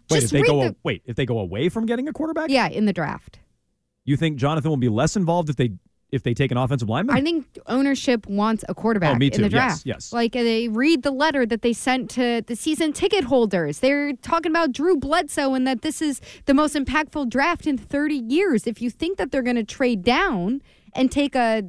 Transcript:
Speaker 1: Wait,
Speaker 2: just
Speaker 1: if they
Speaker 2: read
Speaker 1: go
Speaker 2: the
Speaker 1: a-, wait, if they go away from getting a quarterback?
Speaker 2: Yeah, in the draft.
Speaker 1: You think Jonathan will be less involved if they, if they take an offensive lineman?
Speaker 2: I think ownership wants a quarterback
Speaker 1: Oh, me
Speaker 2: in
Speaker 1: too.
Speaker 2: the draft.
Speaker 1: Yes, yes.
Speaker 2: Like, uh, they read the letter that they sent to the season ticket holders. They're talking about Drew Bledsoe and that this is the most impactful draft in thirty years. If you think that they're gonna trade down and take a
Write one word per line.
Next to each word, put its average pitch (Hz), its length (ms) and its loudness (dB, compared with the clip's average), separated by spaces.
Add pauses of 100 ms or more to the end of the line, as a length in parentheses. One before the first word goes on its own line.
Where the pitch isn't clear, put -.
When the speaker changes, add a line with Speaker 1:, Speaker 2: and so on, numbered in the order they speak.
(100)
Speaker 1:
Wait, 160 100 4
Speaker 2:
just 123 60 2
Speaker 1:
if 104 40 -2
they - 120 2
Speaker 2:
read 453 40 4
Speaker 1:
go 147 160 4
Speaker 2:
the 123 80 2
Speaker 1:
a-, 101 140 -12
wait, 113 220 -4
if 120 100 -8
they 139 100 0
go 117 140 -2
away 101 280 -2
from 226 180 -2
getting 233 200 -2
a 311 60 -8
quarterback? 320 380 -4
Speaker 2:
Yeah, 240 180 2
in - 160 -2
the 202 80 2
draft. - 480 -8 (640)
Speaker 1:
You 143 120 0
think 156 220 0
Jonathan 151 320 0
will 151 60 2
be 123 120 2
less 120 280 2
involved 170 340 0
if 131 60 -4
they, 123 160 0 (380)
if 131 120 -4
they 120 120 0
take 135 180 0
an 123 40 -2
offensive 123 320 -2
lineman? 180 280 0
Speaker 2:
I 262 40 2
think 311 240 -2 (220)
ownership 262 640 0
wants 208 400 0
a 156 60 -4
quarterback 185 420 2
Speaker 1:
Oh, - 20 2
me 139 80 4
Speaker 2:
in 135 60 2
Speaker 1:
too. 208 100 2
Speaker 2:
the 208 80 4
draft. 190 340 0
Speaker 1:
Yes, 113 220 -8
yes. - 60 -16
Speaker 2:
Like, 233 240 0
uh, 240 80 0
they 233 240 0
read 254 340 2
the 285 80 0
letter 277 360 2
that 220 160 -4
they 240 120 2
sent 254 360 -2
to 240 360 -2
the 240 100 -6
season 311 380 0
ticket 359 300 0
holders. 202 560 2
They're 285 340 2
talking 330 380 -2
about 320 200 2
Drew 339 240 2
Bledsoe 285 560 0
and 262 140 0
that 262 160 -2
this - 180 -4
is 294 200 -2 (260)
the 277 80 6
most 294 220 4
impactful 294 520 -2
draft 294 380 0
in 285 100 0
thirty 294 380 -2
years. 269 540 0
If 226 120 -8
you 240 80 -2
think 339 300 -6
that 320 140 -4
they're 269 100 0
gonna 240 220 0
trade 233 380 -2
down 247 600 0 (320)
and 262 180 2
take 285 240 0
a 226 320 2